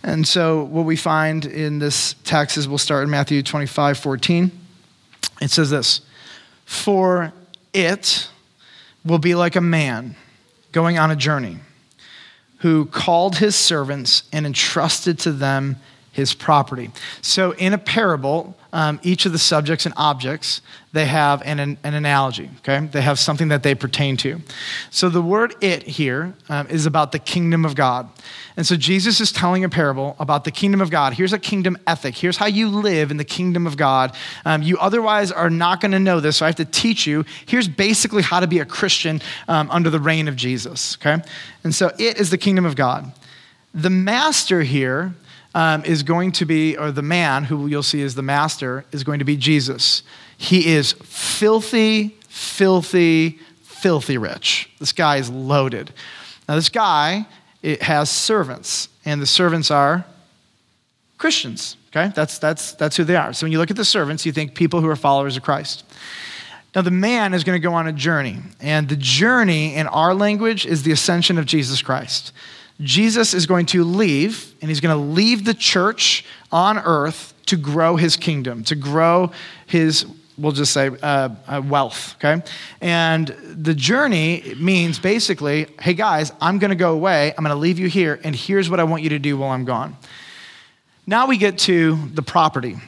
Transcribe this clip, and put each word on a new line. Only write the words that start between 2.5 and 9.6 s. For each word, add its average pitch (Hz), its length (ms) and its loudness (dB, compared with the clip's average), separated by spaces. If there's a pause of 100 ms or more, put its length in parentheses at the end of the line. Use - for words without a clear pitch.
is 139 120 -2
we'll 143 100 -4
start 143 240 0
in 147 80 -2
Matthew 143 320 0
twenty-five 143 560 0
fourteen. 170 540 0 (880)
It 143 100 -2
says 151 200 2
this, 139 320 0 (640)
"For 180 680 0 (400)
it 190 560 0 (760)
will 165 140 2
be 175 160 2
like 175 220 2
a 180 40 4